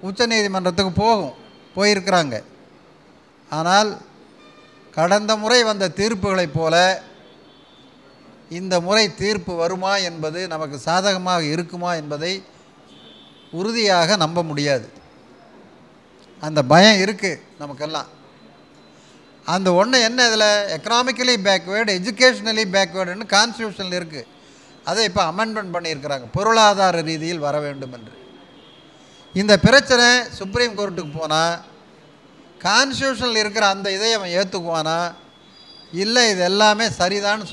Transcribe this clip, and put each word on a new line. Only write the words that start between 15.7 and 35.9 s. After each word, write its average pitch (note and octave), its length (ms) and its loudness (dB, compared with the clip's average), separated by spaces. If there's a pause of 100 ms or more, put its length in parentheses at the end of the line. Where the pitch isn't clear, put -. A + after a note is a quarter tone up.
அந்த D3+ 220 -2
பயம் F#3 380 6
இருக்கு F#3+ 420 -4 (160)
நமக்கெல்லாம். D3 480 -10 (1400)
அந்த F#3 260 0
ஒண்ணு A3+ 320 4
என்ன, A#3+ 260 2
இதுல G#3 400 2 (120)
economically A#3+ 640 0
backward, G3 460 0
educationally A3 840 0
பேக்வேர்டுன்னு F#3+ 540 -2
கான்ஸ்டிடியூஷன்ல G3+ 680 -2
இருக்கு. D#3+ 340 -8 (580)
அதை G#3+ 200 0
இப்ப F#3 260 0
amendment G#3 420 -6
பண்ணியிருக்கிறாங்க, D3 600 -6
பொருளாதார G3+ 680 4
ரீதியில் D#3+ 380 -6
வர D3 220 -2
வேண்டும் C#3 320 -10
என்று. A2+ 200 -20 (1200)
இந்த G#3 180 2 (140)
பிரச்சனை B3+ 400 6 (320)
Supreme A3 400 -2
கோர்ட்டுக்கு F3+ 420 -6
போனா, D#3 220 0 (1200)
constitutional A#3+ 760 0
இருக்கிற G#3 220 0 (100)
அந்த G3 120 -6 (100)
இதை G#3+ 200 0
அவன் F#3 220 -4
ஏத்துக்குவானா, E3 600 -2 (920)